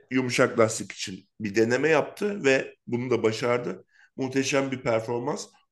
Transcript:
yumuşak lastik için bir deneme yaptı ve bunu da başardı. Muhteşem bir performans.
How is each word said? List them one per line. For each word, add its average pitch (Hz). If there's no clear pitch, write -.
yumuşak 127
lastik 110
için -
bir 104
deneme 120
yaptı 196
ve 131
bunu 120
da 107
başardı. 120
Muhteşem 135
bir 127
performans. 120